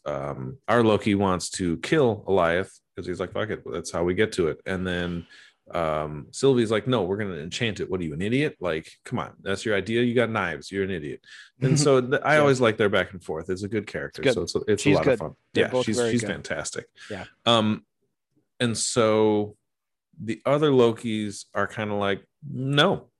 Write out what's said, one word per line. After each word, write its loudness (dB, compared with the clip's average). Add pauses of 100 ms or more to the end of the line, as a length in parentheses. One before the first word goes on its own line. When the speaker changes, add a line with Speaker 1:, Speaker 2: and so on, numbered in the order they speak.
Speaker 1:
um, -6 (100)
our 4
Loki 4
wants 0
to -2
kill 2
Alioth 2 (240)
'cause -12
he's -6
like, -6
"Fuck -4
it, -8
that's -8
how -2
we 2
get 0
to 0
it." -4
And -4
then, -4 (460)
um, -4
Sylvie's 2
like, 0
"No, 0
we're -2
gonna -6
enchant -4
it. -4
What -2
are -4
you, -6
an -6
idiot? -2
Like, -4 (120)
come -6
on, -8
that's -6
your 0
idea. 0
You 0
got 2
knives. -4
You're -2
an -4
idiot." -8 (400)
And 4
Speaker 2:
<laughs> -
Speaker 1:
so 6
th-, -2
I 4
Speaker 2:
Yeah. 6
Speaker 1:
always 4
like 4
their 2
back 2
and -14
forth. -8
It's -4
a -6
good -4
character, -8
Speaker 2:
It's 2
good. 4
Speaker 1:
so -2
it's -4
a, -2
it's 2
Speaker 2:
She's 6
Speaker 1:
a 4
lot 2
Speaker 2:
good. 4
Speaker 1:
of 0
fun. -8 (220)
Speaker 2:
They're 2
Speaker 1:
Yeah, -2
Speaker 2:
both 0
Speaker 1:
she's, 0
Speaker 2:
very 0
Speaker 1:
she's 2
Speaker 2:
good. -4
Speaker 1:
fantastic. -8 (240)
Speaker 2:
Yeah. -10 (200)
Speaker 1:
Um, 2 (760)
and -2
so 2 (640)
the -8
other 4
Lokis 2
are 0
kinda -6
like, -2 (260)
"No, 2 (100)